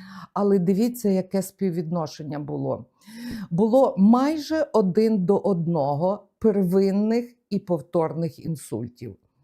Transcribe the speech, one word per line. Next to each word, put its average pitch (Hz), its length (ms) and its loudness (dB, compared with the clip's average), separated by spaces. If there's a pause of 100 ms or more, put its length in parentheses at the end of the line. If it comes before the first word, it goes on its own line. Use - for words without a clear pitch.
(320)
Але 202 260 2
дивіться, 202 500 0
яке 190 340 0
співвідношення 165 960 -6
було. 139 460 -6 (640)
Було 214 480 4
майже 285 720 4
один 214 520 2
до 190 140 2
одного 170 880 0 (120)
первинних 202 960 2 (160)
і 202 80 -2
повторних 165 800 -2
інсультів. 120 800 -10 (280)